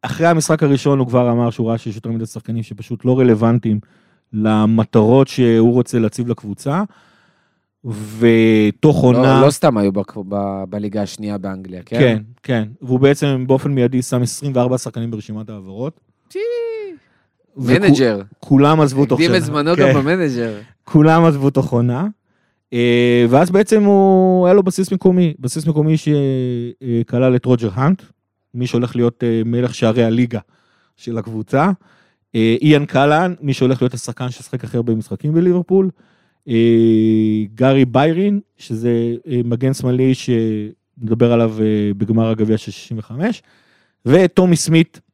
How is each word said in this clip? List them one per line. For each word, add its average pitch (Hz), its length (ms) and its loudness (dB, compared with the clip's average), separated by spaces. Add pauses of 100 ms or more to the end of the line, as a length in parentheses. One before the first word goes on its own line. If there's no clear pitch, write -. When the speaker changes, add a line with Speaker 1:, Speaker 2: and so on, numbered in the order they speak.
Speaker 1:
אחרי 147 240 -2
המשחק 160 360 2
הראשון 139 360 2
הוא 127 80 0
כבר 123 260 2
אמר 117 180 0
שהוא 113 180 -6
ראה 117 100 -2
שיש 110 160 -10
יותר 113 160 -12
מדי 113 160 -6
שחקנים 113 360 -10
שפשוט 113 420 -12
לא 127 140 2
רלוונטיים 117 640 2 (520)
למטרות 110 960 2
שהוא 117 440 2
רוצה 123 260 0
להציב 117 300 -4
לקבוצה, 120 540 -6 (1400)
ותוך 113 880 2
Speaker 2:
לא, 127 40 6
Speaker 1:
עונה 131 380 4
Speaker 2:
לא 147 40 6
סתם 139 280 0
היו 101 140 0
בק-, 98 240 -6 (120)
ב-, 98 400 -6
בליגה 104 340 -6
השנייה 104 360 -10
באנגליה, 92 440 -12
כן? - 160 -8
Speaker 1:
כן, 120 200 2 (240)
כן. 113 260 -4 (140)
והוא 127 180 -2
בעצם 139 460 2
באופן 135 260 -2
מיידי 127 300 0
שם 127 200 -4
עשרים 135 320 -6
וארבע 123 240 0
שחקנים 117 320 -10
ברשימת 107 400 -12
העברות. 104 500 -14 (280)
Speaker 2:
טי. 370 100 -14 (1160)
Speaker 1:
וכו-, 131 240 2
Speaker 2:
מנג'ר. 135 400 2 (200)
Speaker 1:
כולם 147 400 4
עזבו 135 260 2
תוך 127 140 0
Speaker 2:
הקדים 170 100 2
Speaker 1:
שנה. 185 80 2
Speaker 2:
את 165 60 -2
זמנו 151 320 -2
Speaker 1:
כן. 135 180 2
Speaker 2:
גם 147 60 2
במנג'ר. 135 580 -4 (260)
Speaker 1:
כולם 160 400 4
עזבו 143 260 2
תוך 139 220 -2
עונה. 123 340 -2 (680)
אה, 120 580 2
ואז 156 200 4
בעצם 208 340 2
הוא... 190 600 4
היה 185 80 6
לו 202 80 4
בסיס 185 300 -2
מקומי, 180 460 2
בסיס 131 280 -6
מקומי 156 300 0
שכלל 127 1400 -2
את 120 80 -2
רוג'ר 120 300 0
האנט, 147 280 0 (520)
מי 123 120 -4
שהולך 120 300 -2
להיות, 120 280 0
אה, 113 200 0
מלך 120 300 -2
שערי 117 300 0
הליגה 117 360 -2 (560)
של 117 220 -10
הקבוצה, 113 520 -2 (640)
אה, 113 260 2
איאן 147 260 4
קלאן, 151 540 0
מי 139 140 -4
שהולך 127 280 0
להיות 123 120 -2
השחקן 123 360 -10
ששחק - 340 -14
הכי 123 120 -10
הרבה 117 180 -2
משחקים 113 400 -6
בליברפול, 180 560 0 (580)
אה, 123 60 -4 (1000)
גארי 135 300 2
ביירין, 165 560 0 (160)
שזה, 117 340 -6 (380)
אה, 123 160 -4
מגן 120 300 -2
שמאלי 127 400 0
שנדבר 113 1160 -2
עליו, 113 280 2
אה, 107 360 0
בגמר 113 340 0
הגביע 110 280 -2
של - 140 -12
שישים - 260 -14
וחמש, 147 440 -8 (640)
וטומי 180 500 4
סמית - 440 0 (140)